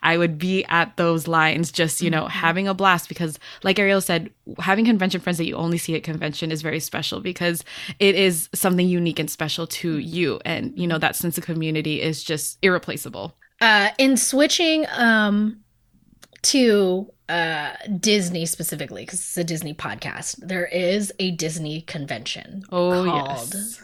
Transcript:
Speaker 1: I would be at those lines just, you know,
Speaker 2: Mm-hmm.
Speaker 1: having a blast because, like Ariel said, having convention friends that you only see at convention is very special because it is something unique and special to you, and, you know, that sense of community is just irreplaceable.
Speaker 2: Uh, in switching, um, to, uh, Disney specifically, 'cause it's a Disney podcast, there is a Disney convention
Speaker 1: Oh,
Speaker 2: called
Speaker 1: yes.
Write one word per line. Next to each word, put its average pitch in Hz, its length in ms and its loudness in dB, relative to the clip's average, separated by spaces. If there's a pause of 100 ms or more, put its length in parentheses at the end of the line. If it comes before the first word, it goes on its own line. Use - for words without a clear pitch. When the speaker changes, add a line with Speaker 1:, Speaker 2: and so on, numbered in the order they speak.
Speaker 1:
I 165 160 4
would 170 180 2
be 185 300 0
at 165 320 0
those 165 280 2
lines 160 360 2
just, 165 400 0
you 180 80 2
know, 160 120 2
Speaker 2:
Mm-hmm. - 180 -6
Speaker 1:
having 165 260 2
a 196 80 0
blast 185 340 2
because, 160 300 -4 (240)
like 190 160 4
Ariel 196 220 4
said, 170 300 -2 (280)
having 196 260 2
convention 190 360 4
friends 175 180 -2
that 165 60 0
you - 100 -4
only 170 240 0
see 165 160 -2
at 156 80 -2
convention 160 480 -4
is 156 100 -4
very 160 200 -4
special - 400 -6
because 175 420 -4 (380)
it 196 160 4
is 180 360 2
something 180 360 2
unique 175 320 0
and 156 100 -4
special 160 380 -6
to 160 300 -4
you, 156 460 -2
and, 151 320 -4
you 175 120 0
know, 165 100 2
that 160 160 0
sense 175 240 -2
of 175 60 -8
community 156 580 -2
is 156 220 -2
just - 380 -6
irreplaceable. 156 760 -2 (240)
Speaker 2:
Uh, 214 360 6
in 269 200 4
switching, 311 680 2 (100)
um, 214 640 2 (800)
to, 208 720 4 (160)
uh, 160 420 -2 (300)
Disney 175 460 2
specifically, 147 600 -6
'cause 185 140 -8
it's - 160 -8
a 175 80 0
Disney 160 300 -6
podcast, - 640 -8 (100)
there 180 200 -4
is 185 520 0
a 185 140 0
Disney 160 500 -6
convention 143 880 -10
Speaker 1:
Oh, 180 320 2
Speaker 2:
called 139 500 -2
Speaker 1:
yes. 214 300 -8